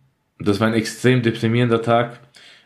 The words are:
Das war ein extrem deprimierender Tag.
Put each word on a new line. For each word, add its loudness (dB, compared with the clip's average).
Das 0
war 0
ein 0
extrem 0
deprimierender 0
Tag. 0